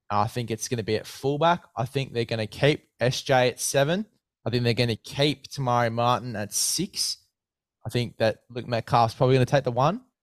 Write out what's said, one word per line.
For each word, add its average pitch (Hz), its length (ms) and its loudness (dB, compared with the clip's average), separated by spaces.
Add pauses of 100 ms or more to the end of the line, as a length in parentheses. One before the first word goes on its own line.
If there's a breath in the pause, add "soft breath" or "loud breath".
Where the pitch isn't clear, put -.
I 104 180 0
think 117 240 -6
it's - 160 -6
gonna 117 160 -4
be 107 120 0
at - 120 -4
fullback. 156 560 0 (120)
I 117 100 -2
think - 280 -6
they're 117 120 -2
gonna 110 220 -4
keep - 400 0 (120)
S 123 220 0
J 127 280 4
at - 100 -6
seven. 156 460 0 (400)
I 113 40 -2
think 120 140 0
they're 117 100 2
gonna 117 220 0
keep - 540 -2
Tamari 120 420 0
Martin 117 440 0
at 101 180 -8
six. - 640 -4 (680)
I 110 40 -8
think 120 280 -4
that 113 320 0
Luke 120 180 -10
Metcalf's 117 460 2
probably 131 220 4
gonna 127 100 4
take 143 180 2
the 123 80 -2
one. 147 300 0 (220)